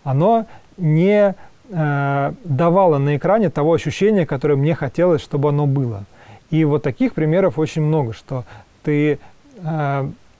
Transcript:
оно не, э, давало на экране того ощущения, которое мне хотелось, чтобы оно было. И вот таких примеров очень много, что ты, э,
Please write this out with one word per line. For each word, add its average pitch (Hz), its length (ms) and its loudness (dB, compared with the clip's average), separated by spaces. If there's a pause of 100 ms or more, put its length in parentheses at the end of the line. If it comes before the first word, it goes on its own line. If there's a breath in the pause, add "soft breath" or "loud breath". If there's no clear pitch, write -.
оно 185 420 2 (320 loud breath)
не, 185 560 2 (380 loud breath)
э, 143 640 -2 (100)
давало 170 560 2
на 143 180 0
экране 190 320 0
того 156 240 0
ощущения, 190 540 0
которое 147 280 0
мне 147 200 0
хотелось, 165 480 0
чтобы 147 260 -2
оно 147 160 0
было. 123 400 -2 (460 loud breath)
И 160 140 2
вот 143 180 0
таких 185 320 -2
примеров 160 420 0
очень 156 240 -2
много, 151 320 0
что 127 320 -12 (380 loud breath)
ты, 147 340 0 (460 loud breath)
э, 143 460 -4 (300)